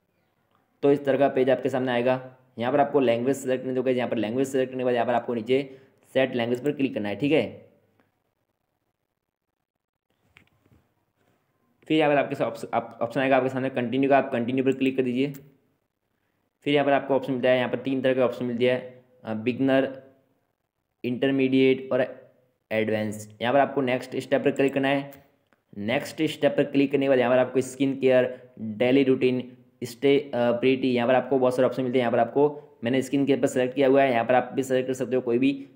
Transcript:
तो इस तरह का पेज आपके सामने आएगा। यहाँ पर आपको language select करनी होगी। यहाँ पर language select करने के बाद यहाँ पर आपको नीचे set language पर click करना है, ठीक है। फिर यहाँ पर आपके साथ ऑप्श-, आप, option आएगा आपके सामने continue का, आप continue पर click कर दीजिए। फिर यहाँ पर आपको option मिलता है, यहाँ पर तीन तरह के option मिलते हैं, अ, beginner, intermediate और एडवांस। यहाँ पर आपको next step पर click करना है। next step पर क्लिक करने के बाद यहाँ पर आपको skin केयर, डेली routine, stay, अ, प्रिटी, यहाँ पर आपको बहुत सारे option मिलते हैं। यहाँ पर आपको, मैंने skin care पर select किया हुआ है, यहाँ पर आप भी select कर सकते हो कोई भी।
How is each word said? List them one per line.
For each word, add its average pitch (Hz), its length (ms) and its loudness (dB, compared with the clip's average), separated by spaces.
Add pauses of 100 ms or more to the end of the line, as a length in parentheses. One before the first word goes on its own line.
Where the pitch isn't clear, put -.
(840)
तो 143 100 4
इस 143 120 0
तरह 131 140 0
का 139 100 4
पेज 131 220 0
आपके - 180 0
सामने 127 240 -2
आएगा। 127 440 -2 (220)
यहाँ 120 140 2
पर 143 80 4
आपको 143 200 4
language 120 360 2
select 127 280 -4
करनी 127 120 -2
होगी। 127 140 0
यहाँ 123 180 0
पर 120 80 -2
language 117 320 -2
select 131 240 -2
करने 127 80 -6
के 127 40 -2
बाद 123 100 2
यहाँ 113 120 2
पर 120 80 0
आपको 120 200 -2
नीचे 127 440 -2 (360)
set 131 200 0
language 123 300 -2
पर 147 80 -2
click 127 220 -4
करना 104 140 -6
है, 101 80 -6
ठीक 143 160 -2
है। 117 380 -2 (4000)
फिर 156 100 2
यहाँ 147 140 2
पर 143 60 2
आपके 135 160 -2
साथ 135 120 -2
ऑप्श-, - 280 -10
आप, - 280 -4
option 117 180 -4
आएगा 131 160 2
आपके 127 120 2
सामने 131 220 -4
continue 135 400 -2
का, 139 80 6
आप - 140 -2
continue 127 320 -2
पर 131 80 2
click 131 240 -2
कर 135 60 -2
दीजिए। 131 300 -2 (1300)
फिर 147 120 -2
यहाँ 143 120 2
पर 139 60 2
आपको 135 220 0
option 131 180 -2
मिलता 127 160 0
है, 127 80 4
यहाँ 123 120 0
पर 123 100 -4
तीन 135 240 -4
तरह 131 120 2
के 131 60 0
option 123 240 -2
मिलते 123 260 0
हैं, - 340 -6 (200)
अ, 110 100 -6
beginner, 127 680 -2 (1000)
intermediate 131 880 2
और - 380 -4 (420)
एडवांस। 107 720 -4
यहाँ 123 120 0
पर 139 60 6
आपको 135 200 0
next 127 360 -4
step 131 280 -2
पर 143 60 4
click 139 240 0
करना 135 140 0
है। 143 220 -2 (680)
next 117 440 -4
step 143 340 0
पर 143 80 2
क्लिक 139 280 0
करने 135 140 0
के 139 40 2
बाद 131 80 4
यहाँ 123 140 2
पर 127 60 4
आपको 127 220 0
skin 135 380 -4
केयर, 127 600 2
डेली 123 460 2
routine, 127 520 0 (280)
stay, 139 340 2
अ, - 160 -6
प्रिटी, 127 580 0
यहाँ 117 160 0
पर 131 60 4
आपको 127 240 2
बहुत 127 180 2
सारे 131 120 4
option - 140 -4
मिलते 127 160 0
हैं। 123 40 2
यहाँ 117 100 0
पर 120 60 2
आपको, 143 440 0 (220)
मैंने 127 180 0
skin 139 240 0
care 135 140 2
पर 139 60 0
select 127 280 0
किया 135 140 2
हुआ 139 140 6
है, 135 100 2
यहाँ 117 120 0
पर 123 100 2
आप 123 200 2
भी 135 80 -2
select 127 240 -2
कर 131 80 -4
सकते 127 220 -4
हो - 60 0
कोई 117 160 0
भी। 139 380 0